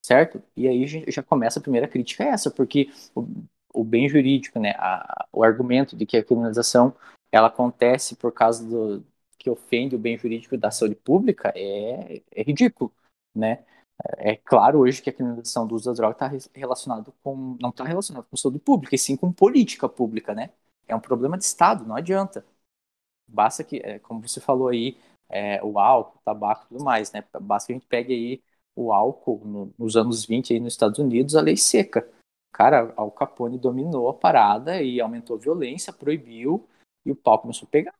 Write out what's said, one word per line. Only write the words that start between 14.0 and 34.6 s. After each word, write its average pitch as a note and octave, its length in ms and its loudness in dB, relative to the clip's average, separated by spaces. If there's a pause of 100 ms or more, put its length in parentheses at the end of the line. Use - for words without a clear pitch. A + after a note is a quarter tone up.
É G#2+ 180 -2
claro B2 440 4
hoje C3 220 4
que - 80 -6
a - 40 -10
criminalização A#2 520 -6
do A2+ 80 -6
uso A2 120 -6
das B2 120 -4
drogas A2 200 0
tá C3+ 100 -4
re-, C#3 100 -8 (160)
relacionado B2+ 580 -8 (120)
com, C3 360 -10
não B2 120 -6
tá - 120 -12
relacionado D#3+ 460 -8
com - 80 -12
saúde C#3 220 -2
pública, G#3 360 2
e - 20 0
sim C3+ 200 -2
com F3+ 160 -2
política G3+ 560 4
pública, A2 460 -4
né? A2+ 160 -10 (360)
É A2+ 80 -4
um A2+ 40 -4
problema C3 380 -2
de F#3+ 60 -8
Estado, F3 420 0
não A2 100 -10
adianta. F#3+ 500 -4 (840)
Basta G#2+ 360 0
que, D3 140 -10
é, G#2+ 220 -12
como A2+ 220 -14
você - 180 -10
falou C3 300 0
aí, A#2+ 280 -2 (320)
é, G2+ 340 -4
o G#2 160 -2
álcool, A2+ 400 4
o - 40 -20
tabaco G#2+ 420 -4
e - 40 -20
tudo B2 140 -14
mais, A2+ 280 -2
né? - 120 -10 (180)
Basta G2+ 260 -4
que B2 60 -8
a - 20 -6
gente B2+ 120 -16
pegue B2+ 260 -2
aí A#2+ 300 -6 (320)
o A#2 180 -2
álcool A2 500 0
no, G#2 360 -12
nos A2+ 180 0
anos A2+ 260 0
vinte A#2+ 300 -2
aí A#2 60 0
nos A#2+ 140 -8
Estados G#2+ 260 0
Unidos, C#3 360 0
a D#3 60 6
lei D#3 160 2
seca. - 500 0 (460)
Cara, A#2 420 4
Al G#2+ 160 -4
Capone B2 460 -6
dominou B2+ 520 -2
a C3+ 40 -4
parada C3 680 2